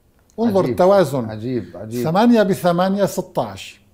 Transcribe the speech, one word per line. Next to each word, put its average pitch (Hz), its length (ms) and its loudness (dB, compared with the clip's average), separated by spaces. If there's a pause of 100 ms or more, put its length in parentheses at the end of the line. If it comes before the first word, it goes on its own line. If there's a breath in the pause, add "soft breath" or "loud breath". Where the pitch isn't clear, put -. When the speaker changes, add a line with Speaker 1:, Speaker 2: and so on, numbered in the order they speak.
(400)
Speaker 1:
انظر 208 200 2
Speaker 2:
عجيب. 156 100 0
Speaker 1:
التوازن. 143 600 2
Speaker 2:
عجيب، 110 460 -8
عجيب. 110 280 -8
Speaker 1:
ثمانية 220 380 4
بثمانية، 190 600 0
ستاش. 123 800 -6 (120)